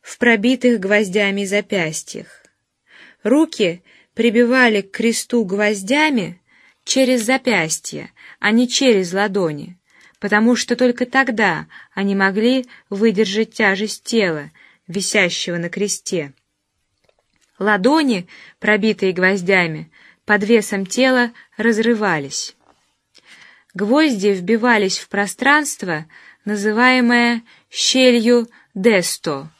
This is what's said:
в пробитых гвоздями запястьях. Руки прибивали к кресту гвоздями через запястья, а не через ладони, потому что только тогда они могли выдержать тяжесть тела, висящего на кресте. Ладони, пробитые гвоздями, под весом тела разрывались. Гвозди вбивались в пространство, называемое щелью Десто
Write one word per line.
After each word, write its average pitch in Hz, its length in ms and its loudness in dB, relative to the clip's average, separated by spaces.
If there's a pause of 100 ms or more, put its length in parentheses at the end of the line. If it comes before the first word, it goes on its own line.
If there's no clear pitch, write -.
в - 180 -20
пробитых 233 640 2
гвоздями 202 640 0
запястьях. 190 960 -6 (800)
Руки 226 600 0 (320)
прибивали 233 680 2
к - 120 -12
кресту 233 520 -2
гвоздями 208 960 -2 (440)
через 254 380 2
запястья, 202 880 -4 (280)
а 214 140 0
не 240 160 2
через 208 440 2
ладони, 185 680 -4 (420)
потому 220 360 2
что 240 200 -4
только 247 280 0
тогда 220 600 -2 (280)
они 196 200 -2
могли 220 520 0 (220)
выдержать 208 640 0
тяжесть 202 520 -4
тела, 160 460 -2 (360)
висящего 180 720 -2
на 170 100 -6
кресте. 180 640 -6 (1300)
Ладони, 214 680 0 (320)
пробитые 208 520 0
гвоздями, 180 800 0 (340)
под 208 200 2
весом 202 420 0
тела 247 460 0 (240)
разрывались. 214 960 -2 (1200)
Гвозди 208 540 2
вбивались 202 680 0
в - 100 -16
пространство, 202 1000 -2 (380)
называемое 233 1000 2 (280)
щелью 240 800 2 (260)
Десто 175 840 -2